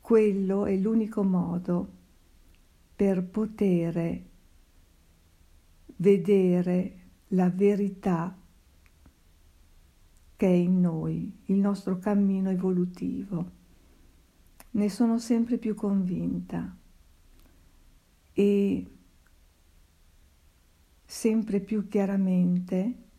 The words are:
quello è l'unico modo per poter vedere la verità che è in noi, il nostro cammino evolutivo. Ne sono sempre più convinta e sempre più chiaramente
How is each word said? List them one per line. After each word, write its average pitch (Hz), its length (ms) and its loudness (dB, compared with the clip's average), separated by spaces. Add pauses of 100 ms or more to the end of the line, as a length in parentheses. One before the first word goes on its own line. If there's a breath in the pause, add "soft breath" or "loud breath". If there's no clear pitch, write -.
quello 202 560 2
è 196 100 0
l'unico 214 460 0
modo 180 640 -2 (1080)
per 190 280 2
poter 175 1000 -2 (1700)
vedere 180 1000 2 (280)
la 185 240 2
verità 185 840 0 (2000)
che 202 120 0
è - 20 4
in 180 320 4
noi, 160 640 -4
il 196 120 0
nostro 196 420 -2
cammino 196 500 0
evolutivo. 180 1000 -4 (1200 soft breath)
Ne 208 180 0
sono 233 300 0
sempre 233 400 0
più 214 160 -4
convinta 180 1000 -4 (1600 soft breath)
e 202 580 2 (2250)
sempre 220 540 -2
più 208 280 -4
chiaramente 185 1080 0 (240)